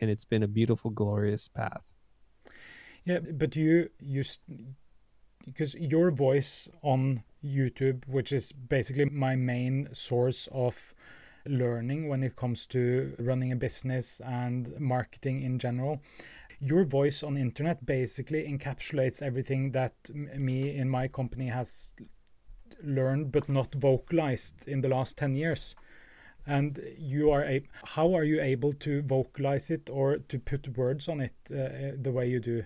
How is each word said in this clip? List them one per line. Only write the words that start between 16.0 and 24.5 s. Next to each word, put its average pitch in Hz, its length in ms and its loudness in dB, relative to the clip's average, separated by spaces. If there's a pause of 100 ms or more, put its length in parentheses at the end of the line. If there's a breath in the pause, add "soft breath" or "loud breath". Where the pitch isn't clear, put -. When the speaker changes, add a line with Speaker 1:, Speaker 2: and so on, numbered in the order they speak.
Speaker 2:
your 151 220 4
voice 139 400 2
on 143 140 -2
internet 139 500 -2
basically 135 560 -2
encapsulates 139 800 -2
everything 135 480 -2
that 127 240 0 (180)
m-, 139 320 -6
me 135 320 0
in 131 120 0
my 131 180 0
company 127 400 -4
has - 480 -6 (880)
learned 139 480 0
but 143 180 2
not 135 260 0
vocalized 139 920 2